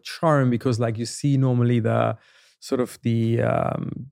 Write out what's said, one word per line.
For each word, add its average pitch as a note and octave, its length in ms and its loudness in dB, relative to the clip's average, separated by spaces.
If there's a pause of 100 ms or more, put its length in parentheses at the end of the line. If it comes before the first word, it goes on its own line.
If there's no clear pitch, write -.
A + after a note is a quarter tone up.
charm, C#3+ 460 2
because, A#2+ 320 0
like, A2+ 160 -2
you A#2 80 -6
see C#3 320 0
normally B2 420 2
the A2+ 380 0 (420)
sort B2+ 220 -2
of - 220 -6
the, A#2 380 0
um, - 720 -2